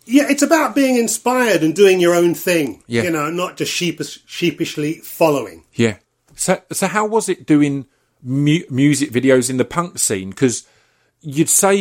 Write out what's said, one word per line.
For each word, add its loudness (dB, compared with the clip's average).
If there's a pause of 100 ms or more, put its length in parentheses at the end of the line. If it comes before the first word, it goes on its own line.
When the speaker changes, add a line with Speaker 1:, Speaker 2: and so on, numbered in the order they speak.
Speaker 1:
Yeah, 2
it's 0
about 0
being 2
inspired 0
and 0
doing 6
your 4
own 2
thing. -4
Speaker 2:
Yeah. -2
Speaker 1:
You -2
know, -2
not -6
just -4
sheepish, -6
sheepishly -4
following. -2 (100)
Speaker 2:
Yeah. 0 (400)
So, -2 (100)
so -4
how -2
was -2
it -6
doing 2 (360)
mu-, 0
music 2
videos 2
in -4
the 0
punk -6
scene? -4
'Cause -2 (580)
you'd -2
say 2